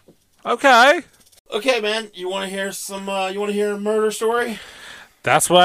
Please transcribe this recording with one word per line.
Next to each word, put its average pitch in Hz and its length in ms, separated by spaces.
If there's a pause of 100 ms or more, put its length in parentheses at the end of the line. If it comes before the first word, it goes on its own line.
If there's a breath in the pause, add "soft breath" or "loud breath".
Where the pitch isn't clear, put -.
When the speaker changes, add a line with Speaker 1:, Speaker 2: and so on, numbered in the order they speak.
(460)
Speaker 1:
Okay. 262 560 (500)
Speaker 2:
Okay, 233 280
man. 214 340
You 180 160
wanna 196 180
hear 196 260
some, 196 360
uh, 196 200
you 196 100
wanna 208 140
hear 208 180
a 202 80
murder 214 320
story? 233 480 (640 loud breath)
Speaker 1:
That's 135 260
what 175 160